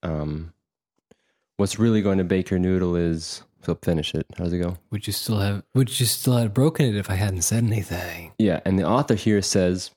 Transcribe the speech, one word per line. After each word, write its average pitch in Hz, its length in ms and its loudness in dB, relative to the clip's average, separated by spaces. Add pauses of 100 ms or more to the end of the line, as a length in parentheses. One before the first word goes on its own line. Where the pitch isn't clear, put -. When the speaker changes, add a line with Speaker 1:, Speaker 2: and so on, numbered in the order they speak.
Speaker 1:
um, 78 500 -6 (1040)
"What's 101 220 -2
really 110 240 4
going 98 160 2
to 92 60 2
bake 92 260 0
your 92 80 2
noodle 90 380 2
is," 82 460 -2 (220)
so 85 180 -2
finish 80 320 -2
it. 80 120 -4 (100)
How 90 80 -6
does 85 80 -2
it 90 60 -2
go? 87 180 -4 (140)
Speaker 2:
Would 104 160 -6
you 104 60 -6
still - 260 -4
have, 101 240 -2 (120)
would 127 260 0
you 123 60 0
still 123 300 0
have 113 180 0
broken 151 320 2
it 104 100 0
if 98 140 -4
I 98 40 -2
hadn't 95 280 0
said 113 220 0
anything? 92 760 -4
Speaker 1:
Yeah, 98 260 4
and 95 140 2
the 92 100 2
author 127 260 2
here 101 280 2
says 92 540 0